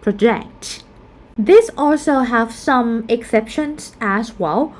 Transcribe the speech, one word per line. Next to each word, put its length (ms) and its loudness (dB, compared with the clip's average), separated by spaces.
project. 800 -2
This 400 6
also 440 2
have 320 0
some 560 0
exceptions 920 -4
as 380 -4
well. 420 -2